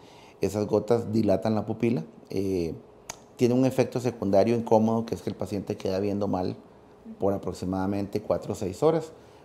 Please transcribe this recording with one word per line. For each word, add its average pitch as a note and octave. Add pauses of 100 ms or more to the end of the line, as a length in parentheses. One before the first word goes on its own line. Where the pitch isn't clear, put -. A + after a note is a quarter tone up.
(400)
Esas G2+
gotas G#2+
dilatan G#2+
la G#2
pupila. A#2 (260)
Eh, F#2+ (600)
tiene A#2+
un C3
efecto B2+
secundario A2+
incómodo, A2+
que -
es F#2
que -
el G2
paciente G2+
queda F#2+
viendo G2+
mal G2 (640)
por G2
aproximadamente F#2+
cuatro -
o -
seis F#2+
horas. D#3+ (320)